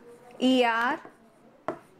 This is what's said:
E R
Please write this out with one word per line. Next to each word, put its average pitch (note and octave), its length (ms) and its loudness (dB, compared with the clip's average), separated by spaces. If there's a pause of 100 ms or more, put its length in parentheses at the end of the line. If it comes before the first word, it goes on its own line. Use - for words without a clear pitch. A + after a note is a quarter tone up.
(420)
E B3+ 220 4
R A#3 320 0 (1040)